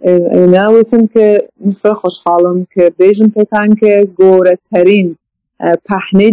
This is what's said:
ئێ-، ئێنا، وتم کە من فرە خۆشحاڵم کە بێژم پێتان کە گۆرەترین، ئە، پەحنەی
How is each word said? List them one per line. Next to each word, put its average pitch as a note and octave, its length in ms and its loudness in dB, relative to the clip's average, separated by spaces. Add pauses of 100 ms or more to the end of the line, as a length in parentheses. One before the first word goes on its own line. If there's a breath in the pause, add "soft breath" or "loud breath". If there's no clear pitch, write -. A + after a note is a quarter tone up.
ئێ-، F3 300 0
ئێنا، F3+ 300 2 (100)
وتم A3+ 280 2 (100)
کە G#3+ 140 2 (360)
من G3 160 -4
فرە G#3 220 -2
خۆشحاڵم F3+ 580 -4 (140)
کە F3+ 100 0 (140)
بێژم G#3 380 2
پێتان G#3 340 -2 (100)
کە G#3+ 140 2 (260)
گۆرەترین، F#3 920 0 (540)
ئە، E3+ 80 -2 (160)
پەحنەی G3+ 460 -2